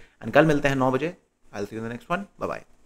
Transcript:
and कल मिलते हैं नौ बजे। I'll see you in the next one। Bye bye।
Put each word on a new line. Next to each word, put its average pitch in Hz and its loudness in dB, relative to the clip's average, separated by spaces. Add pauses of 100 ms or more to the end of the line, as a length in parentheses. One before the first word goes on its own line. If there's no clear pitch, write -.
(220)
and 110 -8
कल 151 8
मिलते 143 2
हैं 139 0
नौ 131 2
बजे। 151 -2 (380)
I'll 101 -6
see 110 -10
you 110 -8
in 113 -8
the 120 -10
next 165 -8
one। 196 -6 (160)
Bye 90 -4
bye। 55 -8 (240)